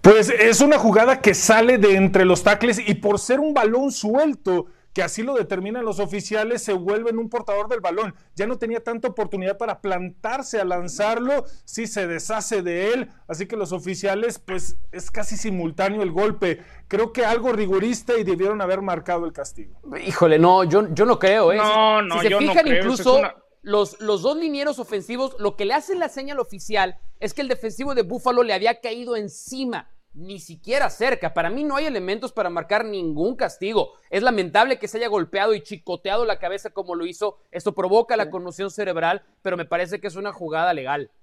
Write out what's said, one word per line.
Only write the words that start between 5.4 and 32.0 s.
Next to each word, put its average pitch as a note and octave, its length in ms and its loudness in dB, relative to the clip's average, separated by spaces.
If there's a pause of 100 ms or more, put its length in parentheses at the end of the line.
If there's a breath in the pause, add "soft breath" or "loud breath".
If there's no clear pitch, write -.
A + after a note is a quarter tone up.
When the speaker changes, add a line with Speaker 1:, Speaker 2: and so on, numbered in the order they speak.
Speaker 1:
los G3+ 160 -4
oficiales, G#3+ 600 -4
se G#3+ 120 -4
vuelve G#3 380 -2
en A3+ 100 -2
un A3 100 -8
portador G#3 380 -4
del A#3+ 100 -2
balón. G#3+ 380 -4 (180 soft breath)
Ya G3+ 140 -4
no B3+ 100 -4
tenía A#3 240 -4
tanta A#3 240 -6
oportunidad G3 500 -4
para A3 240 -6
plantarse G3+ 800 -6
a F#3+ 40 -2
lanzarlo, G#3 800 -2 (200 soft breath)
sí A3+ 220 -8
se G3 220 -6
deshace G3 540 -4
de F3+ 320 -2
él, B3+ 140 -4 (200 soft breath)
así E3 180 -8
que A#3 100 -8
los F#3+ 140 -6
oficiales, G3 720 -4
pues, - 360 0 (140)
es F3+ 220 -4
casi G#3+ 240 2
simultáneo F#3+ 680 -2
el F#3 80 -2
golpe. F#3 540 -2 (240 loud breath)
Creo A3 240 0
que A#3+ 120 0
algo A#3 280 0
rigurista G#3+ 680 0
y G#3+ 60 0
debieron F#3+ 360 0
haber F#3+ 220 -2
marcado F3 420 -4
el D#3+ 80 -6
castigo. - 460 -12 (260)
Speaker 2:
Híjole, D#3+ 360 4
no, F#3 240 8
yo, F3+ 280 2
yo F3+ 120 4
no A#3+ 120 4
creo, F#3+ 360 4
¿eh? G3+ 60 2
Speaker 3:
No, G#3+ 420 4
Speaker 2:
Si, G3+ 80 -2
Speaker 3:
no, E3+ 80 -4
Speaker 2:
si - 60 0
se A3 80 4
Speaker 3:
yo G3+ 100 2
no G3 80 2
Speaker 2:
fijan, A#3+ 180 4
Speaker 3:
creo, C4+ 140 4
eso G3 120 0
es B3 60 -2
Speaker 2:
incluso B3+ 220 4
Speaker 3:
una - 140 -2 (280)
Speaker 2:
los, G3+ 380 0
los G#3 220 -2
dos C#4 140 0
linieros D4 440 -4
ofensivos, B3 580 -6
lo G3+ 160 -2
que G#3 100 -6
le G#3+ 100 -2
hacen F4 260 -4
la D#4 80 -4
señal C#4 320 -10
oficial G3 560 -4 (240)
es G#3 140 -8
que D4 80 -6
el C#4 40 -4
defensivo B3 480 -4
de A#3+ 80 0
Buffalo B3 400 0
le A3+ 100 0
había A3 280 0
caído A#3+ 340 -8
encima. A3+ 760 -10 (240)
Ni F#3 260 -14
siquiera A3 500 -2
cerca. G#3+ 420 -2
Para E3 160 0
mí B3 140 -4
no C#4+ 140 -2
hay - 80 -2
elementos G#3+ 480 -4